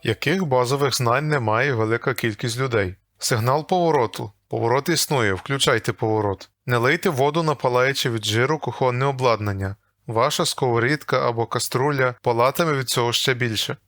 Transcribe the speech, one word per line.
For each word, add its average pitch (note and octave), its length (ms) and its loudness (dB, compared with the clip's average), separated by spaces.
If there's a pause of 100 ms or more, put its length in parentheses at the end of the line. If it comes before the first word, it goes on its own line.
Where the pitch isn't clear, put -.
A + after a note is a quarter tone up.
Яких D#3 420 0
базових C3 520 2
знань B2+ 320 0
не D3 120 0
має A#2 340 0
велика A2+ 400 0
кількість A#2 440 -4
людей? A2+ 360 -2 (240)
Сигнал B2+ 480 0
повороту. D3 680 0 (160)
Поворот A#2+ 400 0
існує, C3 460 0
включайте B2+ 580 0
поворот. G#2+ 560 -2 (180)
Не B2+ 100 2
лийте D3 340 2
воду D3 320 2
на D#3 120 2
палаюче C3 560 0
від A2+ 140 -4
жиру A#2+ 340 0
кухонне B2+ 460 -2
обладнання. G#2+ 720 -2 (300)
Ваша C3+ 400 0
сковорідка C3 800 0
або A2+ 180 -2
каструля C3 760 -2
палатиме C3 500 2
від C3+ 160 -2
цього A#2+ 240 0
ще C3 220 0
більше. A#2 420 -4 (120)